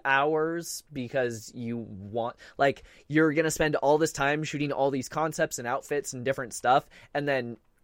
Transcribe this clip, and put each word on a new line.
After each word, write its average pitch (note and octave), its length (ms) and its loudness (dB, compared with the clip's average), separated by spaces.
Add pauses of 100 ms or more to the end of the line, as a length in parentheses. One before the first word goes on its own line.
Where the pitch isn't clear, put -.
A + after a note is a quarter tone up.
hours, D#3 880 0
because B2 600 -4
you A#2 260 -6
want, G#2+ 580 -8 (220)
like, C#3 260 2 (240)
you're D3+ 240 4
gonna D#3+ 180 2
spend D3+ 240 0
all D3 240 4
this D#3+ 140 2
time D3 320 0
shooting D3 260 -4
all C#3 220 2
these C3 160 -4
concepts D#3 500 -2
and A#2+ 80 -6
outfits C3 460 -4
and B2 120 -8
different C3 300 -2
stuff, C3 340 4 (240)
and C#3+ 140 -2
then B2 300 -2 (280)